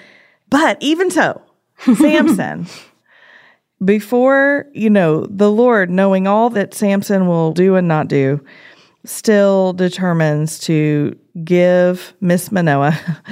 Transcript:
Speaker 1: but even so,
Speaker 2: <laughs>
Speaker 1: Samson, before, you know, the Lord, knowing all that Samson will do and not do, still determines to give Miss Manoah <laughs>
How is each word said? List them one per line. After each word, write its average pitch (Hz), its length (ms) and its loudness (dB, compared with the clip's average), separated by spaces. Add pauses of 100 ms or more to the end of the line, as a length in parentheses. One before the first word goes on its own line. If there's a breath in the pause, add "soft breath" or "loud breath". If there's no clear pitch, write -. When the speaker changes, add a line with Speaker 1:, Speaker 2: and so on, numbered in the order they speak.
(500 soft breath)
Speaker 1:
but 285 300 0
even 330 320 -2
so, 202 300 -2 (200)
Speaker 2:
<laughs> - 180 -20 (180)
Speaker 1:
Samson, 185 720 0 (1160 soft breath)
before, 269 920 0
you 214 160 -2
know, 165 360 2
the 208 260 0
Lord, 214 380 2
knowing 190 380 0
all 220 240 2
that 208 220 -4
Samson 196 540 0
will 165 260 0
do 185 220 2
and 180 120 0
not 156 200 0
do, 139 360 -2 (640 loud breath)
still 196 680 0
determines 165 840 -2
to 151 580 -2 (260)
give 180 760 0
Miss 180 320 -2
Manoah 156 460 0
<laughs> - 100 -14 (240 loud breath)